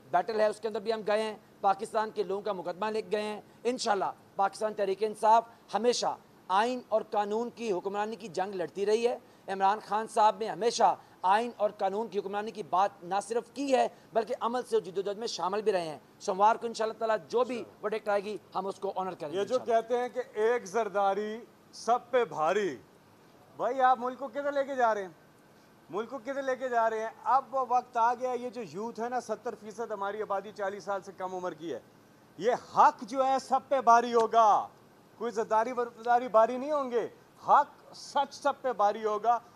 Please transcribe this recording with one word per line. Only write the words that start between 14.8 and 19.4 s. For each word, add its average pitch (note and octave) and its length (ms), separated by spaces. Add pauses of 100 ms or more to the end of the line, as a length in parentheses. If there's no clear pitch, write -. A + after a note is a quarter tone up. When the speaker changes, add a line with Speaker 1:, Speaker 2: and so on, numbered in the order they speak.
Speaker 1:
जद्दोजहद F#3 360
में A3+ 100
शामिल F#3+ 340
भी G#3 100
रहे F3 160
हैं। D3 140 (180)
सोमवार G#3 380
को A#3 100
इंशाल्लाह A3 320
ताला A3 180 (120)
जो A#3 160
भी A#3 140 (240)
verdict G#3+ 260
आएगी, G3+ 300 (160)
हम F#3+ 100
उसको F#3+ 260
honor F#3 240
करेंगे D#3 220
Speaker 2:
ये G3+ 80